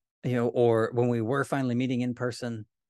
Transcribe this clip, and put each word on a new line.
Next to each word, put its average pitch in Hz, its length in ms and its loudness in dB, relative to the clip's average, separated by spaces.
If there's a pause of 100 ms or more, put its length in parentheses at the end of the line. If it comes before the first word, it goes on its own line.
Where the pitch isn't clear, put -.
(220)
you 123 100 -2
know, 120 160 0
or 117 460 4
when 120 140 2
we 120 120 0
were 131 240 0
finally 135 300 -2
meeting 127 260 0
in 123 140 -2
person, 117 500 -6 (260)